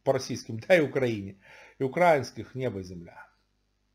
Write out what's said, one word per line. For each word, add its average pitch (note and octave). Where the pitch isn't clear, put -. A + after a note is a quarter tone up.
по C3+
российским, A#2+
да F#3
и E3+
Украине, A#2
и C3+
украинских, D3
небо A#2+
и -
земля. F2